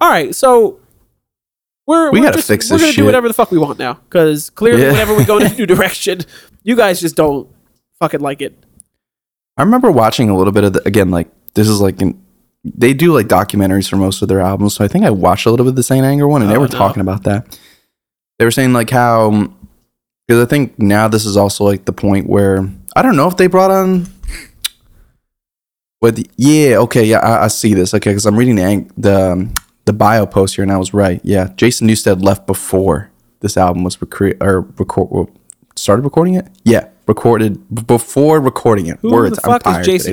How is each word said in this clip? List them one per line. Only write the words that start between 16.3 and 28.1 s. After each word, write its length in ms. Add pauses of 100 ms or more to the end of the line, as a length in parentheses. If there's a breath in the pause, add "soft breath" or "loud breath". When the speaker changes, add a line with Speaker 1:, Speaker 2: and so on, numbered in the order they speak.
Speaker 2:
and 100
they 60
Speaker 1:
Oh, 40
Speaker 2:
were 80
Speaker 1:
no. 100
Speaker 2:
talking 240
about 220
that. 340 (800 loud breath)
They 60
were 80
saying, 200
like, 180
how, 400 (1000)
'cause 120
I 60
think 320
now 300
this 180
is 100
also, 280
like, 200
the 80
point 380
where, 360 (280)
I 80
don't 140
know 100
if 100
they 120
brought 240
on, 340 (1900 loud breath)
with, 260 (100)
yeah, 420
okay, 260
yeah, 140
I, 260
I 40
see 260
this, 200
okay, 180